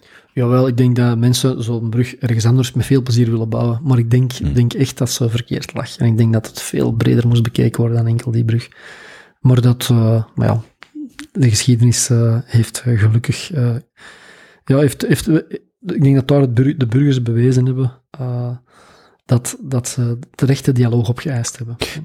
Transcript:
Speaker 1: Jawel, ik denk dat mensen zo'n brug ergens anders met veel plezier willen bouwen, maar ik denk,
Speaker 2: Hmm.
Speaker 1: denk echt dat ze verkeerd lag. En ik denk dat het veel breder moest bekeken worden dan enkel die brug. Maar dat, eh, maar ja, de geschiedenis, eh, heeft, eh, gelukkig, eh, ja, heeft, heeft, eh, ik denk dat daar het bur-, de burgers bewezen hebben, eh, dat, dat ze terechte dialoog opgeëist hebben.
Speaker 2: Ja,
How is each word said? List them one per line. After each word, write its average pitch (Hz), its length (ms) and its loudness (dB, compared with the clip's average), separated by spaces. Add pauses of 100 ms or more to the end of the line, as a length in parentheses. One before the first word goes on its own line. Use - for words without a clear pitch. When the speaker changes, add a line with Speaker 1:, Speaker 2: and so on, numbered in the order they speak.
(340)
Speaker 1:
Jawel, 127 340 2
ik 123 100 -2
denk 123 180 4
dat 120 220 2
mensen 123 460 2
zo'n 117 260 -4
brug 123 260 -2
ergens 113 300 -2
anders 120 280 2
met 123 120 -2
veel 135 160 2
plezier 120 300 2
willen 110 180 -2
bouwen, 117 340 -2
maar 131 140 2
ik 117 140 0
denk, 123 200 2
Speaker 2:
Hmm. - 220 -4
Speaker 1:
denk 120 200 2
echt 147 240 -2
dat 123 120 -2
ze 120 200 -2
verkeerd - 440 -6
lag. - 240 -10
En - 100 0
ik 110 100 2
denk 113 160 2
dat 110 140 -2
het - 140 -14
veel 127 300 -2
breder 120 360 2
moest 117 160 2
bekeken 117 360 -2
worden 117 180 0
dan 117 100 0
enkel 117 240 -2
die 113 140 0
brug. 113 220 -2 (720)
Maar 127 220 4
dat, 120 300 2
eh, 113 320 2 (120)
maar 113 120 0
ja, 110 140 0 (720)
de 135 180 2
geschiedenis, 117 600 2
eh, 117 360 2
heeft, - 400 -2
eh, 120 140 0
gelukkig, 110 520 0
eh, 120 240 -2 (920)
ja, 135 120 2
heeft, 143 300 2
heeft, - 200 0
eh, 156 80 2 (500)
ik 180 160 -2
denk 139 140 4
dat 135 120 0
daar 143 140 4
het 127 120 0
bur-, 131 240 0
de 135 80 -2
burgers 131 360 0
bewezen 120 440 2
hebben, 127 260 -2 (180)
eh, 123 400 -8 (760)
dat, - 360 -2
dat 131 260 -4
ze 120 300 -4 (180)
terechte 135 360 0
dialoog 120 380 2
opgeëist 120 480 -6
hebben. 117 180 -12 (200)
Speaker 2:
Ja, 151 100 -12